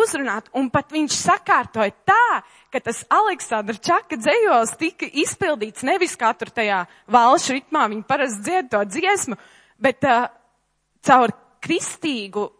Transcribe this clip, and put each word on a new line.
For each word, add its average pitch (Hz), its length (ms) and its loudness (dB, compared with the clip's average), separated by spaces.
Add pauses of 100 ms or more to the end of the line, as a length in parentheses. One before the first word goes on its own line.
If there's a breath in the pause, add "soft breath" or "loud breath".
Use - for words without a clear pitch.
uzrunāt, 269 560 -2
un 262 160 -2
pat - 220 -2
viņš 302 320 -2
sakārtoja 262 680 0 (160)
tā, 415 320 4 (320 soft breath)
ka 254 100 -2
tas 226 300 -6
Aleksandra 269 640 0
Čaka 339 400 -2
dzejos 302 640 2
tika 330 260 -6
izpildīts 277 800 -4
nevis 349 320 0
kā 226 200 0
tur 220 160 -10
tajā 202 300 0 (260 soft breath)
valšu 254 480 4
ritmā, 277 340 -2
viņi 214 160 -8
parasti 262 380 -2
dzied 349 260 -2
to 208 160 2
dziesmu, 339 500 -2 (400 soft breath)
bet, 269 260 -2
uh, 247 220 2 (800)
caur 247 300 6 (260)
kristīgu 214 840 -6 (140)